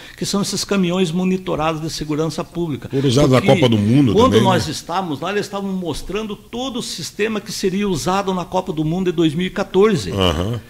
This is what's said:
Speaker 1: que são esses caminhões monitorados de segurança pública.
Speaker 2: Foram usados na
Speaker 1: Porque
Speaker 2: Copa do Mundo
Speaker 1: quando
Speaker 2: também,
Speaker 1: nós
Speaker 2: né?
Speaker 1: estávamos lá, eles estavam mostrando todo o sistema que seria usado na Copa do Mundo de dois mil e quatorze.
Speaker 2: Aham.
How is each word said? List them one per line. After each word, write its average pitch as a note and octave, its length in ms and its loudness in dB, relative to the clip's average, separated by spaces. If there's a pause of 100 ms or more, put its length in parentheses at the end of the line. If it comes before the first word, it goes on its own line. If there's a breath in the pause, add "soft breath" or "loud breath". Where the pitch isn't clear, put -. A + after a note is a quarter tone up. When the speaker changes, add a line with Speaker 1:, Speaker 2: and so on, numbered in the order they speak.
(160 loud breath)
Speaker 1:
que F#3 100 -6
são G3+ 180 0
esses F#3+ 200 -4
caminhões F#3 460 0
monitorados F3 720 -2
de D#3+ 80 -6
segurança D3+ 540 -4
pública. E3 460 -6
Speaker 2:
Foram C3+ 180 0
usados C3+ 240 4
na B2+ 100 6
Speaker 1:
Porque B2+ 140 4
Speaker 2:
Copa B2+ 140 4
do A2 80 4
Mundo A2+ 360 4
Speaker 1:
quando A#3 200 6
Speaker 2:
também, G#3+ 100 6
Speaker 1:
nós F3+ 240 2
Speaker 2:
né? D#3+ 40 -6
Speaker 1:
estávamos E3 500 -6
lá, F3 100 -4
eles G3+ 140 -2
estavam G3 260 -6
mostrando F#3+ 640 -6
todo B3 440 -8
o - 40 -6
sistema G#3 580 -6
que G3 100 -12
seria G3 380 -2
usado F#3 440 0
na F3+ 120 -4
Copa F#3 260 -4
do D#3 140 -2
Mundo F3 240 -2
de E3+ 60 -2
dois D#3+ 180 2
mil F3+ 140 -2
e - 20 -6
quatorze. F#3 600 2
Speaker 2:
Aham. F#2+ 580 0